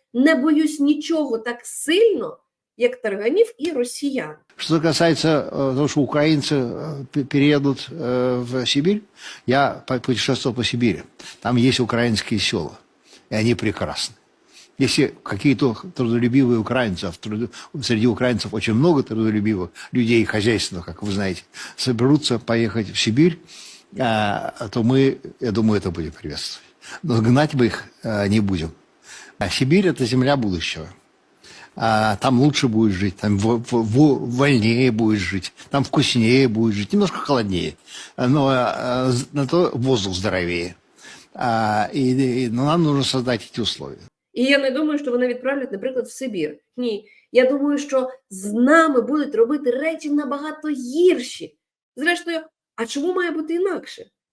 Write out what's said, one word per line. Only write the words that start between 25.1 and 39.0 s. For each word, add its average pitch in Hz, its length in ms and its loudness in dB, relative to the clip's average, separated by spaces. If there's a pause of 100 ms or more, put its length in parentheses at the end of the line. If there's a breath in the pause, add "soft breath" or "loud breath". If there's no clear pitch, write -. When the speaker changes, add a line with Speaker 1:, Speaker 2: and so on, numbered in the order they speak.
Speaker 2:
я 120 120 -2
думаю, 107 260 2
это 92 120 -2
будем 80 220 -8
приветствовать. - 540 -12 (360 loud breath)
Но 120 200 0
гнать 139 320 4
мы 123 120 4
их, - 180 -2 (180)
а, 104 260 -2
не 107 120 4
будем. 87 320 -2 (680 loud breath)
А 101 100 -2
Сибирь — 170 400 2
это 135 160 0
земля 127 320 2
будущего. 90 520 -4 (840 loud breath)
А, 110 420 2
там 127 240 2
лучше 139 280 2
будет 110 240 2
жить, 92 240 -2
там 104 220 0
в-, 113 240 0
в-, 117 200 0
в-, 123 540 2
вольнее 127 540 4
будет 107 300 0
жить, 92 320 -6 (180 loud breath)
там 139 140 0
вкуснее 123 640 2
будет 110 260 0
жить, 101 180 -4
немножко 202 260 2
холоднее, 95 580 -2 (400 loud breath)
но, 135 320 2
а, 127 640 0